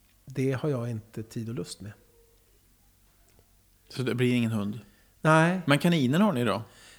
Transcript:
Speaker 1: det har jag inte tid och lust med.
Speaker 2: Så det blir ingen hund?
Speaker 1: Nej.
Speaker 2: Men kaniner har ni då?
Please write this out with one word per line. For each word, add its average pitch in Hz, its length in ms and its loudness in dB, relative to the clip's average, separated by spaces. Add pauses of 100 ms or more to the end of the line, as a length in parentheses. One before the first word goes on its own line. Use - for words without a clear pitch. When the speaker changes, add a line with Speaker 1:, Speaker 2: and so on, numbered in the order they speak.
(260)
Speaker 1:
det 135 260 -4
har 135 180 -2
jag 120 200 -4
inte 113 340 -8
tid 113 260 -10
och 113 60 -8
lust - 260 -10
med. 98 100 -14 (2000)
Speaker 2:
Så - 140 -6
det 120 120 -2
blir 123 180 2
ingen 117 180 0
hund? 107 280 -4 (420)
Speaker 1:
Nej. 165 440 4
Speaker 2:
Men 147 140 4
kaniner 156 400 2
har 208 140 4
ni 123 100 -2
då? 107 180 0 (380)